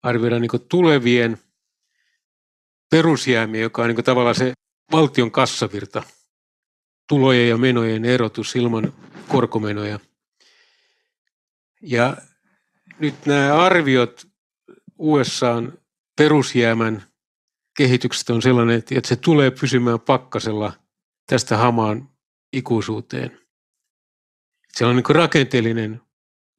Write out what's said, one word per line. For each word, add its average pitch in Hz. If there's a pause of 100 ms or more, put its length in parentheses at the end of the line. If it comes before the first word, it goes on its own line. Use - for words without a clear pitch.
arvioida 120
niin 117
kuin 120
tulevien 123 (1500)
perusjäämiä, 123
joka 113
on 117
niin 117
kuin 117
tavallaan 123
se 127 (380)
valtion 139
kassavirta, 107 (1040)
tulojen 131
ja 117
menojen 117
erotus 117
ilman 117 (340)
korkomenoja. 104 (1800)
Ja 131 (800)
nyt 147
nämä 143
arviot 151 (720)
U 151
S -
A:n 120 (440)
perusjäämän 117 (720)
kehityksestä 127
on 113
sellainen, 117
että, 113
että 120
se 123
tulee 143
pysymään 120
pakkasella 110 (540)
tästä 117
hamaan 117 (440)
ikuisuuteen. 123 (1400)
Siellä 117
on 123
niin 123
kuin -
rakenteellinen, 117 (580)